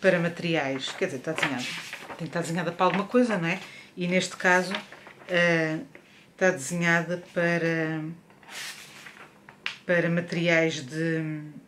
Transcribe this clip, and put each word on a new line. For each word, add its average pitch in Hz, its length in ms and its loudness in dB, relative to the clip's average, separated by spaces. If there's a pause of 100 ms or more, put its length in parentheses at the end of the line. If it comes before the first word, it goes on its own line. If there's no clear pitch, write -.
para 185 160 6
materiais, 160 720 -2
quer - 140 -2
dizer, 143 120 -6
está 160 140 -6
desenhada, 139 300 -2
tem - 540 -10
que - 80 -8
estar 156 160 -4
desenhada 170 320 -2
para 214 140 2
alguma 190 180 2
coisa, 240 340 2
não 165 100 0
é? 190 120 -2 (360)
E 180 120 -2
neste 180 280 0
caso, 180 380 4 (560)
ah, 165 480 4 (540)
está 185 180 4
desenhada 170 720 0 (100)
para, 165 680 0 (1800)
para 170 240 4
materiais 165 760 2
de 156 580 -2 (260)